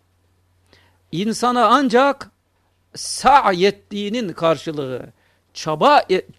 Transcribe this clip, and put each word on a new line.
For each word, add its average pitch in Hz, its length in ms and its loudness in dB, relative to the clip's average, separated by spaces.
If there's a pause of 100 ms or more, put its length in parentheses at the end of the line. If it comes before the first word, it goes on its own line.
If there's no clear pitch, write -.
(1120)
İnsana 226 560 -2
ancak 269 640 2 (640)
sa'yettiğinin 202 1400 0
karşılığı, 147 800 -4 (400)
çaba 196 560 2
e-, 185 160 -2 (140)